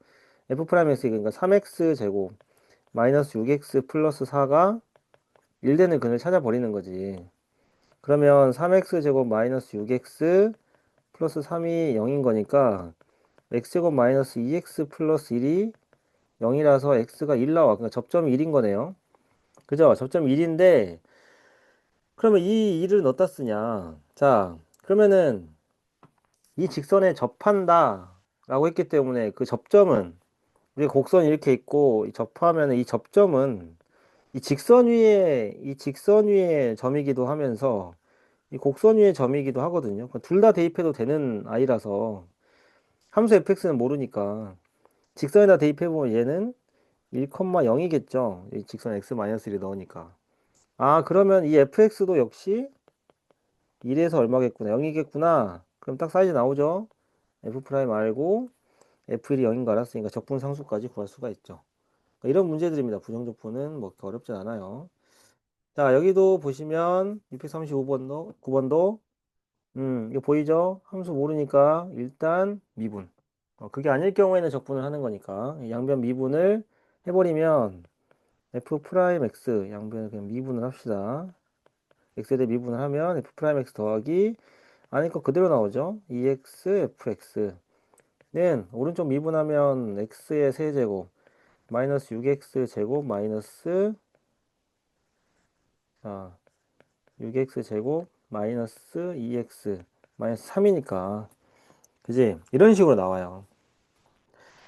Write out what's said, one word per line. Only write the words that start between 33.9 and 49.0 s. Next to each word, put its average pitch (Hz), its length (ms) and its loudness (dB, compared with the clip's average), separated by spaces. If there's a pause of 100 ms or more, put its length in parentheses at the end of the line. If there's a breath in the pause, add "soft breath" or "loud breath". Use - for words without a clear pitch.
이 143 80 -10
직선 240 460 4
위에, 196 760 4
이 139 120 -10
직선 208 520 2
위의 160 480 2
점이기도 135 500 -2
하면서 120 680 -4 (580)
이 139 60 -12
곡선 214 400 4
위의 202 160 6
점이기도 135 500 -2
하거든요. 127 440 -6
그러니까 120 120 -12
둘 180 220 0
다 220 100 8
대입해도 170 400 0
되는 123 560 -4
아이라서 110 800 -2 (840)
함수 214 260 4
에프엑스는 180 420 2
모르니까 110 800 -4 (600)
직선에다 196 420 6
대입해보면 151 560 0
얘는 160 400 -2 (580)
일, 127 180 -4
영이겠죠. 131 1200 -2
이 104 100 -10
직선 113 300 -10
X 101 220 -8